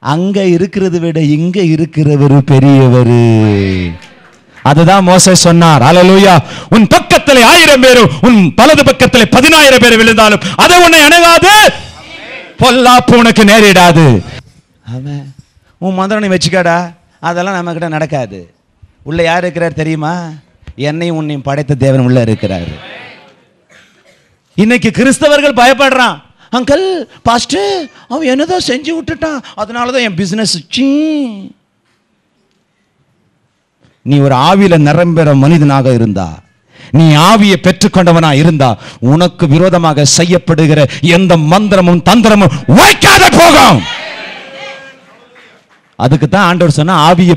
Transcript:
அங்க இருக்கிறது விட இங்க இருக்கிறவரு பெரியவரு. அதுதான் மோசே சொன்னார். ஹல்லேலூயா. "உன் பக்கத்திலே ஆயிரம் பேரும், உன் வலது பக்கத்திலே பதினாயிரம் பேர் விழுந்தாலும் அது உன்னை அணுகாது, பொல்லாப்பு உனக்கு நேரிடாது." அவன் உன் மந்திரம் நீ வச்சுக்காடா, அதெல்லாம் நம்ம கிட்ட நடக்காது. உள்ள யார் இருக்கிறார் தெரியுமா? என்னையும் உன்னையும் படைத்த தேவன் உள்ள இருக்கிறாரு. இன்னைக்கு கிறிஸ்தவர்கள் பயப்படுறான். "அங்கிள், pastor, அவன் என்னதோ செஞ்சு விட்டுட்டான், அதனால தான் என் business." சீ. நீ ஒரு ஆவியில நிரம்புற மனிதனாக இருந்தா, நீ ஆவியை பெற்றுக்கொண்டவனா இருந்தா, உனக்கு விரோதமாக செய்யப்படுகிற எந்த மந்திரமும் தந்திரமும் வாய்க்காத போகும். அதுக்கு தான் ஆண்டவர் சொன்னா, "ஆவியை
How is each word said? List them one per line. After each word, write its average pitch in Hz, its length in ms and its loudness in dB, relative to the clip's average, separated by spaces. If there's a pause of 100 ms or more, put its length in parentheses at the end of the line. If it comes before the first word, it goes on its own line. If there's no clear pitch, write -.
அங்க 185 460 -4
இருக்கிறது 180 540 -2
விட 165 220 -4
இங்க 165 400 -2
இருக்கிறவரு 151 840 0
பெரியவரு. 117 1500 2 (720)
அதுதான் 170 400 2
மோசே 185 320 2
சொன்னார். 170 460 2
ஹல்லேலூயா. 180 580 4 (300)
"உன் 220 180 2
பக்கத்திலே 285 560 0
ஆயிரம் 302 380 2
பேரும், 247 280 4 (120)
உன் 208 340 2
வலது 285 280 4
பக்கத்திலே 247 420 0
பதினாயிரம் 277 540 2
பேர் 233 180 2
விழுந்தாலும் 220 420 2 (160)
அது 349 280 2
உன்னை 330 160 2
அணுகாது, 339 760 4 (840)
பொல்லாப்பு 247 560 2
உனக்கு 233 280 2
நேரிடாது." 175 760 4 (680)
அவன் 135 460 -14 (440)
உன் 190 160 -6
மந்திரம் 196 360 -4
நீ 185 60 0
வச்சுக்காடா, 170 580 -2 (260)
அதெல்லாம் 175 340 -6
நம்ம 175 180 -8
கிட்ட 165 160 -8
நடக்காது. 139 640 -8 (500)
உள்ள 165 200 -6
யார் 170 180 -2
இருக்கிறார் 170 320 -6
தெரியுமா? 160 560 -8 (460)
என்னையும் 160 400 -6
உன்னையும் 151 280 -8
படைத்த 143 320 -6
தேவன் 135 240 0
உள்ள 123 240 0
இருக்கிறாரு. 95 500 -6 (1800)
இன்னைக்கு 220 340 0
கிறிஸ்தவர்கள் 285 640 0
பயப்படுறான். 247 680 0 (300)
"அங்கிள், 294 520 -4 (200)
pastor, 330 640 -4 (200)
அவன் 294 180 -6
என்னதோ 302 300 -2 (100)
செஞ்சு 262 200 -6
விட்டுட்டான், 311 540 -8 (140)
அதனால 240 360 -8
தான் 254 100 -4
என் 214 140 -6
business." 190 540 -6
சீ. 285 580 -4 (2750)
நீ 143 160 -2
ஒரு 139 180 0
ஆவியில 175 420 2
நிரம்புற 156 580 0
மனிதனாக 139 580 2
இருந்தா, 98 460 -4 (520)
நீ 156 240 4
ஆவியை 196 460 2
பெற்றுக்கொண்டவனா 170 720 0
இருந்தா, 139 460 0 (220)
உனக்கு 160 480 0
விரோதமாக 160 560 0 (140)
செய்யப்படுகிற 165 720 0 (120)
எந்த 175 360 0
மந்திரமும் 175 640 0
தந்திரமும் 208 500 2 (160)
வாய்க்காத 392 720 2
போகும். 277 460 2 (2000)
அதுக்கு 131 340 -2
தான் 190 180 0
ஆண்டவர் 175 260 0
சொன்னா, 165 400 0
"ஆவியை 175 240 2